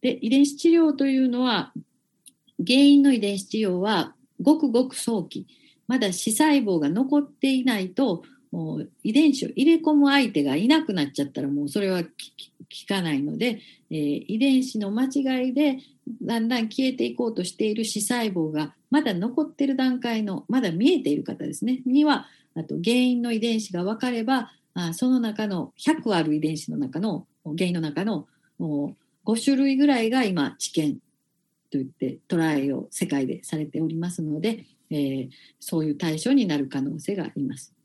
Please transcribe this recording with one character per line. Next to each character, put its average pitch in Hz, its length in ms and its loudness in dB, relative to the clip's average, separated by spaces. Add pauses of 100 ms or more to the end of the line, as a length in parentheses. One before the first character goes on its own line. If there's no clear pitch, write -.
で、 254 220 0
遺 220 60 -2
伝 277 160 6
子 285 120 -6
治 339 120 4
療 330 260 6
と 277 120 0
い 269 100 2
う 262 100 4
の 247 140 0
は、 233 320 0 (840)
原 247 220 4
因 285 240 8
の 277 80 6
遺 240 80 2
伝 202 180 -2
子 196 100 -10
治 214 120 -6
療 202 140 0
は 180 420 0 (260)
ご 294 160 6
く 294 120 0
ご 247 180 2
く 254 80 -14
早 214 280 -2
期、 - 220 -10 (420)
ま 247 120 0
だ 196 140 0
視 220 180 -2
細 294 280 4
胞 196 200 0
が 143 100 0
残 262 300 2
っ 285 100 -2
て 269 240 0
い 254 120 0
な 226 140 0
い 190 100 -6
と、 196 340 -2 (280)
も 160 260 -6
う - 120 -10 (140)
遺 220 80 -2
伝 285 220 6
子 - 120 -4
を - 40 -6
入 - 160 0
れ 330 100 8
込 320 180 2
む 285 180 6
相 269 200 4
手 151 120 0
が 135 120 0
い 208 140 2
な 311 140 6
く 208 100 -4
な 160 100 0
っ 139 80 -4
ち 143 100 -4
ゃ 143 40 0
っ 139 40 -12
た 135 120 -8
ら、 143 80 -4
も 143 140 -2
う 143 60 -4
そ 202 120 -2
れ 196 80 0
は 180 140 0
き-、 - 340 -14
き-、 - 140 -20 (360)
効 196 80 -2
か 190 60 -2
な 160 120 -2
い 139 80 0
の 151 160 -6
で、 220 220 -2 (300)
え 156 60 -8
ー、 147 320 -4
遺 220 120 -4
伝 262 240 4
子 220 160 -6
の 202 120 -4
間 240 140 0
違 262 440 -2
い 247 40 -4
で 269 260 2 (420)
だ 220 180 -2
ん 226 80 0
だ 240 140 0
ん 220 80 -2
消 262 180 0
え 262 60 0
て 240 120 -2
い 240 100 -6
こ 247 100 -2
う 220 100 -4
と 180 80 -4
し 175 80 -8
て - 140 -2
い 214 100 0
る 226 80 -4
視 214 180 -4
細 233 280 -2
胞 160 220 -2
が 151 220 -4 (160)
ま 294 120 4
だ 208 120 0
残 240 280 -2
っ 302 80 0
て 277 160 -2
い - 20 0
る 269 80 0
段 254 240 0
階 233 240 -2
の、 196 240 -6
ま 247 140 0
だ 190 100 0
見 233 220 4
え 311 60 0
て - 100 -2
い 147 80 2
る - 60 -4
方 - 220 -8
で 151 80 -6
す 202 120 -6
ね、 254 200 -2
に 277 200 4
は、 - 220 0 (260)
あ 160 100 -6
と 147 180 -8
原 226 140 2
因 247 260 2
の 233 120 -4
遺 220 80 -2
伝 226 180 0
子 202 140 -10
が 175 100 -2
分 214 140 -2
か 247 140 -2
れ 226 120 -4
ば、 247 300 -2 (200)
あ、 170 200 -4
そ 254 160 0
の 254 100 4
中 214 280 -2
の、 180 280 -4
百 285 400 -2
あ 165 80 2
る 151 120 0
遺 151 40 -2
伝 151 160 -2
子 - 140 -10
の 151 80 -6
中 143 240 -4
の、 208 260 -4 (160)
原 165 220 -4
因 175 80 -2
の 170 80 -2
中 160 240 -4
の、 185 220 -4 (320)
お、 147 340 -4 (320)
五 220 100 2
種 269 220 2
類 269 180 2
ぐ 285 120 4
ら 254 140 4
い 226 80 0
が 262 140 2
今 175 340 0
治 - 140 -8
験 151 280 -2 (720)
と 139 60 -4
い 135 40 -2
っ 131 60 -4
て - 320 -8 (100)
ト 180 80 0
ラ 160 200 2
イ 139 140 -2
を - 200 -6
世 - 160 -4
界 139 200 -2
で - 160 -8
さ - 140 -6
れ 151 80 -4
て 156 160 -6
お 160 60 -2
り 160 80 -4
ま 170 160 -4
す 175 100 -8
の 156 180 -4
で、 208 260 -4 (240)
え 156 60 -6
ー、 135 340 -4 (300)
そ - 200 -4
う 156 60 -2
い 151 60 -2
う 143 40 -2
対 160 240 -4
象 240 120 0
に 269 140 4
な 151 120 0
る 135 100 -2
可 135 140 -4
能 151 180 -4
性 202 180 -6
が 170 80 -4
あ - 100 -8
り 143 80 -4
ま 135 140 -6
す。 - 160 -20 (120)